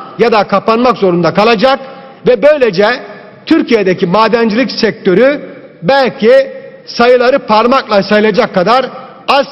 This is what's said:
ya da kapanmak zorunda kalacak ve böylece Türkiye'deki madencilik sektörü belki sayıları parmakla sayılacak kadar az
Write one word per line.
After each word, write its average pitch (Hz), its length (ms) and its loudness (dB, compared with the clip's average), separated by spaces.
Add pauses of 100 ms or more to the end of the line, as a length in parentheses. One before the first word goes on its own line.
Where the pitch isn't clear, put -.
(200)
ya 226 120 2
da 214 120 2
kapanmak 220 540 0
zorunda 175 360 0
kalacak 233 460 2 (480)
ve 233 140 2
böylece 226 460 2 (580)
Türkiye'deki 202 640 0
madencilik 220 640 0
sektörü 220 720 0 (400)
belki 233 500 0 (540)
sayıları 247 540 2
parmakla 220 640 0
sayılacak 208 500 0
kadar 226 320 0 (420)
az 269 240 0